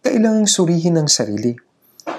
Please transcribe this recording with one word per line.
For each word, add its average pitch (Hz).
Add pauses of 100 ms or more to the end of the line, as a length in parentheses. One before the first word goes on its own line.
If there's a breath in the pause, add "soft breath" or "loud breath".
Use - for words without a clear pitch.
kailangang 220
surihin 170
ang 147
sarili. 110 (640)